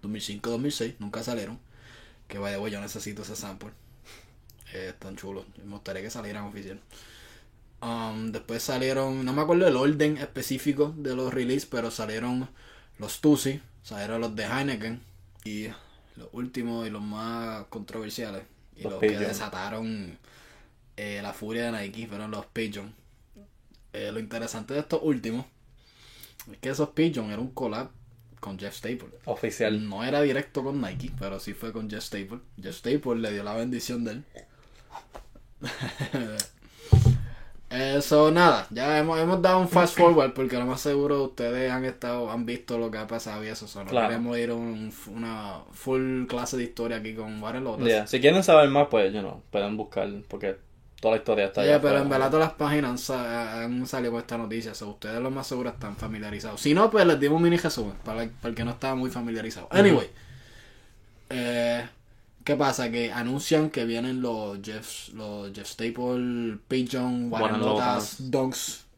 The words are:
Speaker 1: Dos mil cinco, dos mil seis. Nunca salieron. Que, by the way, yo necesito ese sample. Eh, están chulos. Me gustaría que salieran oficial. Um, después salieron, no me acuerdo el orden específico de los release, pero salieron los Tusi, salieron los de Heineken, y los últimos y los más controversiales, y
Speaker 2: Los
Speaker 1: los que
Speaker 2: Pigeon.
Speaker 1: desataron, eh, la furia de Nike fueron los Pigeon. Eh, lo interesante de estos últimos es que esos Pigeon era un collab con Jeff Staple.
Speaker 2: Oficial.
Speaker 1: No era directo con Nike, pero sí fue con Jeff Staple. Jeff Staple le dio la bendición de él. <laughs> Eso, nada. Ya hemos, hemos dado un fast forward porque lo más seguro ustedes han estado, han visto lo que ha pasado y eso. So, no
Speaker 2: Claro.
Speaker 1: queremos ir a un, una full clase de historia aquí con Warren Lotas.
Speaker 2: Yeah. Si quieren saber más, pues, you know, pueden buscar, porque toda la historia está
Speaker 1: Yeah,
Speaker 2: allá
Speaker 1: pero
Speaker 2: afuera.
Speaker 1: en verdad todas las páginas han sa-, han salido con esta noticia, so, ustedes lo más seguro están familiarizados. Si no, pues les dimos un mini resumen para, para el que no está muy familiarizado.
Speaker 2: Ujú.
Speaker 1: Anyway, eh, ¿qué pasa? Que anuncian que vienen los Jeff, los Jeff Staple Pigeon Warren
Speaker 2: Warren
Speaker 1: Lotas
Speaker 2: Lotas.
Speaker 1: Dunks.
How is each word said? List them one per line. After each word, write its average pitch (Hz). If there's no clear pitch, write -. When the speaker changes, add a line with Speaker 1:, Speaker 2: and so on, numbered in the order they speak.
Speaker 1:
Dos 101
mil 107
cinco, 104
dos 117
mil 143
seis. 117
Nunca 104
salieron. 107
Que, 101
by 101
the 98
way, 104
yo 101
necesito 104
ese 104
sample. 101
Eh, 95
están 95
chulos. 95
Me 101
gustaría 95
que 104
salieran 104
oficial. 202
Um, 113
después 113
salieron, 131
no 127
me 151
acuerdo 175
el 135
orden 151
específico 139
de 135
los 127
release, 131
pero 117
salieron 117
los 104
Tusi, 147
salieron 110
los 110
de 107
Heineken, 120
y 107
los -
últimos 117
y 107
los 104
más 110
controversiales, 107
y -
Speaker 2:
Los 98
Speaker 1:
los 95
que 107
Speaker 2:
Pigeon. 104
Speaker 1:
desataron, 104
eh, 101
la 101
furia 113
de -
Nike 104
fueron 104
los 104
Pigeon. 104
Eh, 104
lo 110
interesante 113
de 147
estos 156
últimos 123
es -
que -
esos -
Pigeon 143
era 104
un 127
collab 117
con 95
Jeff 101
Staple. 123
Speaker 2:
Oficial. 107
Speaker 1:
No 101
era 143
directo 139
con 139
Nike, 123
pero 98
sí 101
fue 113
con 107
Jeff 107
Staple. 101
Jeff 95
Staple 127
le 113
dio 101
la 104
bendición 120
de 110
él. 131
<laughs> 123
Eso, 143
nada. 160
Ya 139
hemos, 160
hemos 175
dado 185
un 180
fast 175
forward 160
porque 127
lo 123
más 123
seguro 143
ustedes 127
han 127
estado, 123
han 117
visto 120
lo 117
que 107
ha 107
pasado 110
y 107
eso. 110
So, 101
no 98
Speaker 2:
Claro. 117
Speaker 1:
queremos 120
ir 120
a 117
un, 110
una 107
full 131
clase 120
de 120
historia 117
aquí 110
con 107
Warren 120
Lotas. 120
Speaker 2:
Yeah. 107
Si 127
quieren 170
saber 156
más, 143
pues, 101
you 107
know, 98
pueden 104
buscar, 104
porque 101
toda 113
la 110
historia 104
está 104
Speaker 1:
Yeah, 147
Speaker 2:
allá 143
Speaker 1:
pero 139
Speaker 2:
afuera. 139
Speaker 1:
en 139
verdad 135
todas 156
las -
páginas 147
han 123
sa-, 117
han 123
salido 120
con 117
esta 117
noticia, 110
so, 104
ustedes 110
lo 131
más 135
seguro 123
están 104
familiarizados. 107
Si 147
no, 214
pues 208
les 156
dimos 143
un 170
mini 170
resumen 123
para, 113
para 117
el 113
que 113
no 120
está 131
muy 127
familiarizado. 113
Speaker 2:
Ujú. -
Speaker 1:
Anyway, 160
eh, 120
¿qué 147
pasa? 131
Que 117
anuncian 143
que 123
vienen 123
los 107
Jeff, 107
los 104
Jeff 98
Staple 120
Pigeon 123
Warren 110
Speaker 2:
Warren 107
Speaker 1:
Lotas 107
Speaker 2:
Lotas. 131
Speaker 1:
Dunks. 131